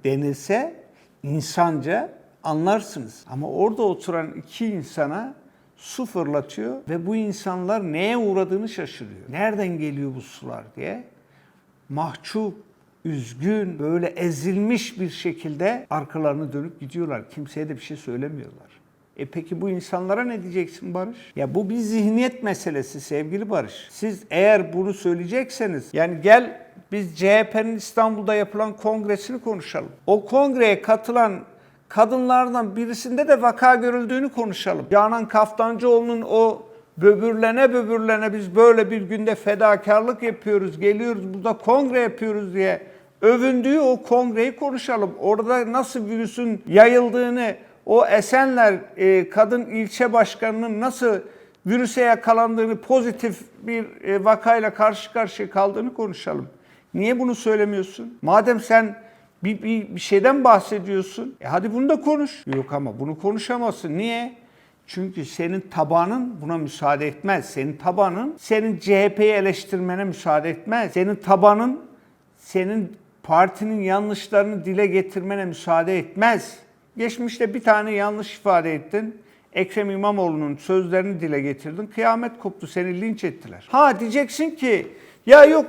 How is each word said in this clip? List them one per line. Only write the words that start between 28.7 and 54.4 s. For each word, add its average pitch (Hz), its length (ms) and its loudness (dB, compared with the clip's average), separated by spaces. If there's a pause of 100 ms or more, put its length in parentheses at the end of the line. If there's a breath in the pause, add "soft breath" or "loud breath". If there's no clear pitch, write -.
kongresini 208 680 -4
konuşalım. 185 480 -8 (180)
O 208 180 4
kongreye 240 560 4
katılan 220 580 2 (500 soft breath)
kadınlardan 247 840 2
birisinde 240 520 -4
de 269 140 6
vaka 247 340 4
görüldüğünü 247 540 -2
konuşalım. 196 640 -4
Canan 220 360 2
Kaftancıoğlu'nun 233 920 2
o 220 400 2 (360 loud breath)
böbürlene 226 760 4
böbürlene 220 600 0
"Biz 190 220 -6
böyle 220 360 8
bir 220 100 -2
günde 214 340 -2
fedakarlık 214 880 2
yapıyoruz, 208 560 -2
geliyoruz, 202 540 0
burada 196 240 -2
kongre 254 420 2
yapıyoruz." 214 540 -4
diye 190 280 0 (400 loud breath)
övündüğü 247 580 2
o 254 240 0
kongreyi 240 520 0
konuşalım. 254 640 -4
Orada 226 520 -2
nasıl 247 380 -4
virüsün 226 580 -6
yayıldığını, 240 880 4 (300 loud breath)
o 226 200 6
Esenler, 233 680 4 (220)
e, 185 320 4
kadın 220 360 2
ilçe 220 480 -2
başkanının 220 680 0
nasıl 233 380 0 (460 loud breath)
virüse 240 360 0
yakalandığını, 226 760 2
pozitif 233 640 -2 (200)
bir, 226 240 -6 (180)
e, 196 220 -2
vakayla 220 480 4